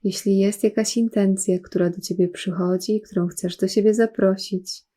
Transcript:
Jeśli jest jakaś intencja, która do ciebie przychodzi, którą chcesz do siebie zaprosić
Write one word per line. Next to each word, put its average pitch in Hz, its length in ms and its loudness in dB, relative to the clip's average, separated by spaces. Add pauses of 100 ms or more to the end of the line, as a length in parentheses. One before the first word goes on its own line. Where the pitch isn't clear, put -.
Jeśli 196 360 0
jest 202 260 0
jakaś 214 320 0
intencja, 196 640 2
która 180 320 0
do 180 100 -8
ciebie 180 280 0
przychodzi, 185 720 -2
którą 175 280 -2
chcesz 175 280 -6
do 190 120 0
siebie 214 260 4
zaprosić 196 880 0 (120)